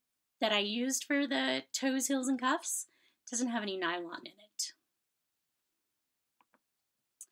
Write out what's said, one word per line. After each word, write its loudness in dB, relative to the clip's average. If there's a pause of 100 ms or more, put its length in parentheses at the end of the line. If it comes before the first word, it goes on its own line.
(420)
that 4
I 4
used 0
for 2
the 0
toes, 0
heels, 2
and 2
cuffs 0 (420)
doesn't -2
have 0
any -4
nylon -4
in -12
it. -10 (2500)